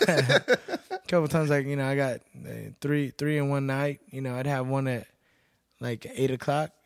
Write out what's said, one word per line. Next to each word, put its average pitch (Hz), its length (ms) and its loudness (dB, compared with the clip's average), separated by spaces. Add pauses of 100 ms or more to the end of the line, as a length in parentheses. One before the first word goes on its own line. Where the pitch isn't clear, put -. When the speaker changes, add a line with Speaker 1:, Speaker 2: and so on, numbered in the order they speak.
Speaker 1:
Yeah, 175 80 4 (320)
yeah. - 80 6 (140)
Speaker 2:
<laughs> - 200 -8
Speaker 1:
<laughs> - 20 -8
A - 160 -10
couple 165 200 2
times, 156 220 2
like, 143 160 2
you 143 100 -2
know, 135 120 0
I 139 80 0
got, 135 220 0 (280)
uh, 139 40 -10 (320)
three, 143 360 0
three 151 220 0
in 139 100 0
one 139 160 0
night. 139 360 -2 (100)
You 131 100 -8
know, 127 140 -4
I'd 131 100 -4
have 135 220 0
one 135 200 0
at, 120 200 -4 (720)
like, 117 260 -6 (100)
eight 131 160 2
o'clock, 147 400 -2 (140)